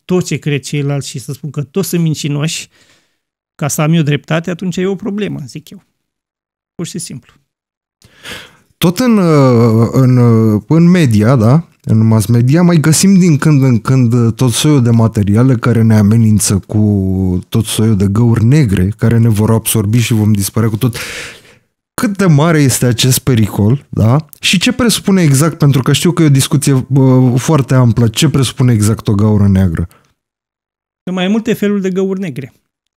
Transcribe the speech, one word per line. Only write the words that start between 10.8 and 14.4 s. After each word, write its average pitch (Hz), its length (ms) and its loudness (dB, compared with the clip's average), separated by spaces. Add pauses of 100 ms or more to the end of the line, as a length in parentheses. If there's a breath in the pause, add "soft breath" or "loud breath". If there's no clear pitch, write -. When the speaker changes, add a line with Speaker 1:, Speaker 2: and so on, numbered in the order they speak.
Speaker 2:
media, 139 520 2
da? 123 320 2 (160)
În 113 240 2
mass 110 180 2
media, 123 360 2
mai 175 180 4
găsim 175 400 2
din 170 180 2
când 147 260 2
în 123 160 2
când 120 560 0
tot 127 160 0